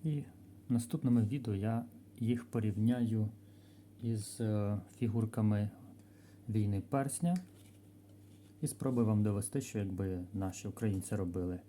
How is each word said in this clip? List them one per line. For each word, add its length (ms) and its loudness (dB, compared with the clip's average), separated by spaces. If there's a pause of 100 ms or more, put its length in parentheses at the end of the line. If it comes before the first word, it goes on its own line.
І 200 -2 (460)
в 40 2
наступному 480 2
відео 340 0
я 300 -2 (340)
їх 260 0
порівняю 840 2 (720)
із, 400 -4
е, 380 0 (180)
фігурками 720 2 (800)
Війни 400 2
Персня. 480 0 (1200)
І 60 -2
спробую 400 2
вам 160 4
довести, 380 0
що 180 -4
якби 440 -2 (100)
наші 340 -4
українці 480 -2
робили 540 -2